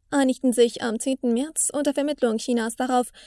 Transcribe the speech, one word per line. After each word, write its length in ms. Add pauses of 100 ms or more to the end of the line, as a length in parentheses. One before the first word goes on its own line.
(100)
einigten 420
sich 300
am 180
zehnten 320
März 400
unter 200
Vermittlung 460
Chinas 380
darauf, 320 (180)